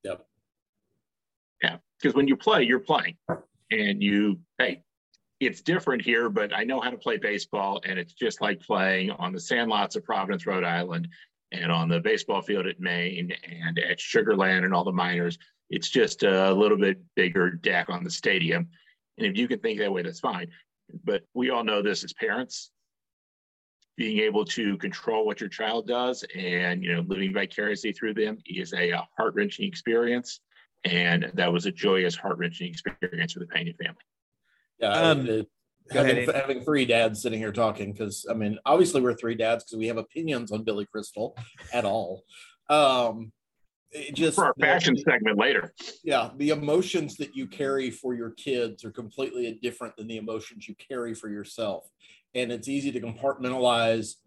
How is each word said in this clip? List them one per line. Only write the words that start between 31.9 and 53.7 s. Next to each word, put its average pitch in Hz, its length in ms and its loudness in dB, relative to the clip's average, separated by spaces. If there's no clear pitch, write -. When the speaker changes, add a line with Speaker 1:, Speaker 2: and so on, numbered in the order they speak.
Speaker 2:
heart-wrenching 87 540 -6
experience 170 640 -6
for 175 60 -12
the 175 80 -10
Pena 170 260 -6
family. 165 220 -8
Speaker 1:
Yeah, 110 140 0
Speaker 3:
Um, 151 340 4
Speaker 1:
it, 110 200 -2
Speaker 3:
go 139 100 2
ahead, 127 140 6
Speaker 1:
having, 123 140 0
Speaker 3:
Andy. 143 100 2
Speaker 1:
having 135 240 -2
three 143 220 2
dads 117 360 2
sitting 110 180 -4
here 110 120 -4
talking, 104 440 -2
'cause, 104 340 -8
I 113 60 0
mean, 107 300 -2
obviously 165 360 6
we're 123 140 4
three 117 200 -4
dads 113 280 0
'cause - 120 -14
we 110 120 -2
have 113 100 -2
opinions 120 540 -4
on 110 120 -4
Billy 104 220 -2
Crystal 107 500 -8
at 120 100 0
all. 98 400 -2
Um, 123 640 4
it 143 240 -12
just 151 220 2
Speaker 2:
For 185 100 6
our 131 120 4
Speaker 1:
the - 80 2
Speaker 2:
fashion 160 280 4
Speaker 1:
the 131 80 0
Speaker 2:
segment 107 380 2
later. 110 340 2
Speaker 1:
Yeah, 131 320 2
the 143 140 0
emotions 151 680 0
that - 180 -8
you 135 120 -6
carry 135 420 -2
for 123 240 -6
your 117 180 -6
kids 120 540 -4
are 110 60 -10
completely 120 600 -6
different 117 340 -6
than 110 100 -12
the 113 100 -8
emotions 107 500 -10
you 107 80 -14
carry 120 400 -8
for 110 140 -12
yourself. 104 600 -8
And 123 160 -2
it's 117 160 -8
easy 139 240 -2
to 123 80 -4
compartmentalize 117 1160 0